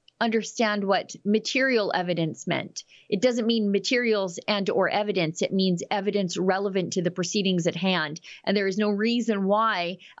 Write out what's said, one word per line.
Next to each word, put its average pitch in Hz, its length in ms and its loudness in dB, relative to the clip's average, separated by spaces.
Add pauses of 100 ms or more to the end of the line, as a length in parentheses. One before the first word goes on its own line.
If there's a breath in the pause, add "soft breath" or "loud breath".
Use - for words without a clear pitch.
(200)
understand 214 640 0
what 190 400 -2
material 220 720 2
evidence 170 500 -2
meant. - 380 -4 (240 soft breath)
It 196 120 0
doesn't 247 260 2
mean 220 260 2
materials 208 720 0
and 202 240 0
or 185 180 2
evidence. 190 540 0
It - 100 -2
means 185 380 2
evidence 196 480 -2
relevant 185 540 0
to 185 100 -2
the 180 80 0
proceedings 180 560 0
at 160 80 0
hand. 165 460 -2 (240 loud breath)
And 202 120 0
there 202 120 0
is 185 100 -2
no 214 120 0
reason 214 560 0
why 196 520 0 (220 loud breath)